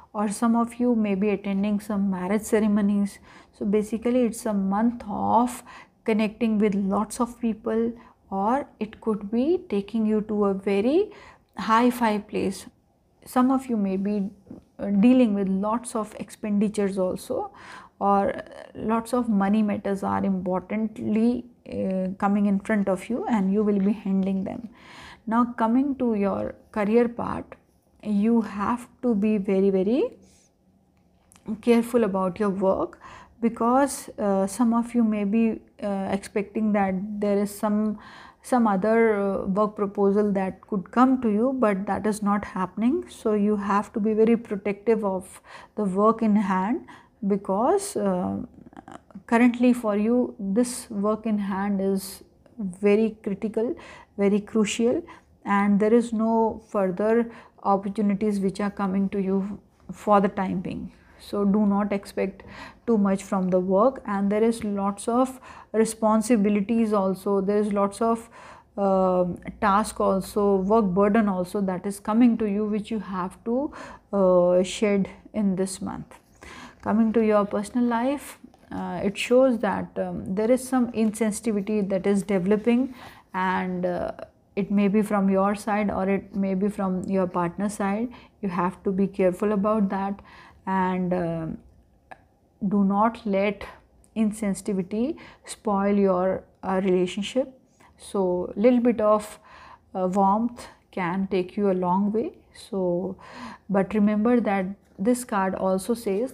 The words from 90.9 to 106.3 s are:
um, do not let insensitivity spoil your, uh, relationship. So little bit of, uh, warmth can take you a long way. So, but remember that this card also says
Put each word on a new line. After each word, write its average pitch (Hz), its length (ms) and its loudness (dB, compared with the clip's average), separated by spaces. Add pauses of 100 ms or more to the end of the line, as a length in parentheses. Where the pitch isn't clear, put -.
um, 165 440 -4 (1080)
do 202 160 2
not 202 420 0
let 202 400 -2 (500)
insensitivity 208 1000 -2 (280)
spoil 202 500 0
your, 190 480 2 (200)
uh, 190 200 -2
relationship. 196 720 0 (440)
So 180 580 -2
little 240 240 6
bit 233 220 2
of, 214 380 2 (540)
uh, 185 140 0
warmth 202 600 2 (240)
can 190 360 -4
take 180 300 -2
you 202 140 2
a - 20 2
long 185 380 2
way. 226 220 -2 (200)
So, 185 640 -4 (520)
but 190 240 0
remember 214 460 2
that 196 260 0 (340)
this 247 240 0
card 190 320 -2
also 190 400 -2
says 233 380 -4